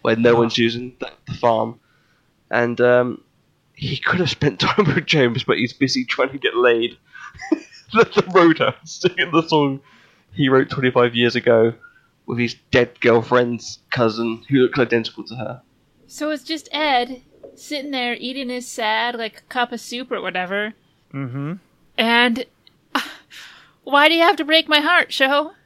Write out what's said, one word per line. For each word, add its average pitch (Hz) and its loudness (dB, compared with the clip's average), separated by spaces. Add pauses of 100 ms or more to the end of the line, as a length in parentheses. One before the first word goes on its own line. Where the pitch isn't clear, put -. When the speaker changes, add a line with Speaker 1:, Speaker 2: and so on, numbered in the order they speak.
Speaker 1:
where 113 0
no 117 4
Speaker 2:
Wow. 117 4
Speaker 1:
one's 113 0
using 120 -2
the, - -10 (160)
the - -10
farm. 113 0 (720)
And, 120 0
um, 123 2 (500)
he - -8
could - -2
have 170 0
spent - -2
<laughs> - -
time - 0
with 151 -2
James, 127 2
but - 0
he's - -2
busy 131 -2
trying 135 -2
to 139 -12
get - -4
laid 117 2 (540)
<laughs> - - (480)
at 226 2
the 196 2
Roadhouse, 160 2
singing 175 -2
the 160 2
song 143 0 (540)
he 139 0
wrote 135 4
twenty-five 123 2
years 120 2
ago 117 4 (520)
with - -6
his 117 -4 (160)
dead 120 2
girlfriend's 120 2 (100)
cousin, 113 -2
who 139 2
looked 127 2
identical 117 -2
to - -14
her. 117 -12 (460)
Speaker 3:
So 302 -8
it's 302 -6
just 311 -10
Ed 262 -2 (340)
sitting 294 -10
there 247 -4
eating 254 -8
his 247 -10
sad, 226 -2
like, 226 -10
cup 247 -2
of 240 -10
soup 247 -10
or 208 -6
whatever. 190 -6 (400)
Speaker 2:
Mm-hmm. 139 -8 (440)
Speaker 3:
And, 233 0 (480)
uh, - -4 (800)
why 285 4
do 330 2
you 330 2
have 349 4
to 311 -4
break 320 2
my 302 4
heart, 320 2
show? 285 0 (120)